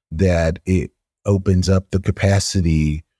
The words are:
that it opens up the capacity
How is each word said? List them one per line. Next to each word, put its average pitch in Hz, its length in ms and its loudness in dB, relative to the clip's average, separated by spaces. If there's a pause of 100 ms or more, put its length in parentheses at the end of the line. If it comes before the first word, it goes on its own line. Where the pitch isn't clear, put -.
(100)
that 82 560 0
it 92 240 -2 (340)
opens 95 440 0
up 95 220 0
the 95 100 -2
capacity 82 1040 0 (160)